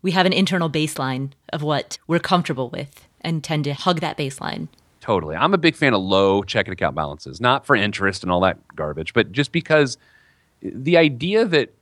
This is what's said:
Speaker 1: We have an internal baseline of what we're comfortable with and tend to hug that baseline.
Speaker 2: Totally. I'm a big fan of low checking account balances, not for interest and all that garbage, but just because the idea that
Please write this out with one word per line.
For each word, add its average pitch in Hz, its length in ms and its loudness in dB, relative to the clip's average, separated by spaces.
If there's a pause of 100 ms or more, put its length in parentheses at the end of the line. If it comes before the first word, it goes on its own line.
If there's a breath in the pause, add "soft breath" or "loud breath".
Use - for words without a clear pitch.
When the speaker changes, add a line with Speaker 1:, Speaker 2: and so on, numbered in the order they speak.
Speaker 1:
We 185 120 -2
have 180 120 4
an 190 80 4
internal 180 380 0
baseline 139 640 -4 (200)
of 147 100 -6
what 147 440 -4
we're 165 140 0
comfortable 135 500 -2
with - 360 -12 (140)
and 165 240 -4
tend 151 200 -2
to 143 100 -2
hug 170 260 0
that 156 160 -6
baseline. 147 520 -6 (320)
Speaker 2:
Totally. 80 360 -2
I'm 151 160 2
a 196 60 2
big 160 160 2
fan 143 180 2
of 101 80 2
low 98 420 4
checking 95 300 -2
account 82 220 -2
balances, 73 460 -8
not 123 260 2
for 139 100 4
interest 98 460 -2
and 90 100 -2
all 87 80 4
that 92 180 2 (160)
garbage, 76 380 -6
but 113 200 2
just 139 200 -2
because 151 460 2 (640 soft breath)
the 139 340 0
idea 165 480 2
that 160 380 0